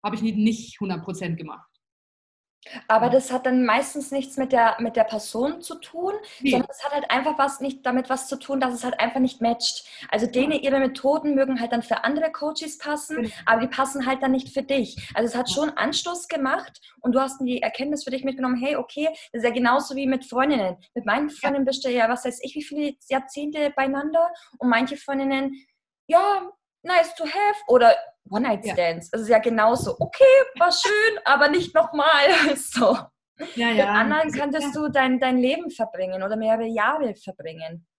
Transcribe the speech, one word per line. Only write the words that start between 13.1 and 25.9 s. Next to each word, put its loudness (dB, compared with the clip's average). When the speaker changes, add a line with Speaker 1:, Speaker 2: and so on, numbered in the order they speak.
Speaker 1:
Genau. -4
Speaker 2:
aber 4
die -2
passen -2
halt -2
dann 2
nicht -2
für -2
dich. -2
Also 0
es -8
hat -2
Speaker 1:
Ja. -2
Speaker 2:
schon 0
Anstoß -4
gemacht -4
und 0
du 4
hast -4
die -2
Erkenntnis -4
für -8
dich -6
mitgenommen, -2
hey, -2
okay, -4
das -6
ist -2
ja 4
genauso 2
wie -2
mit -2
Freundinnen, 0
mit -8
meinen 0
Speaker 1:
Ja. -12
Speaker 2:
Freundinnen 0
bist -2
du -2
ja, 2
was -2
weiß -4
ich, -10
wie -8
viele -6
Jahrzehnte -4
beieinander 0
und -2
manche 2
Freundinnen, -2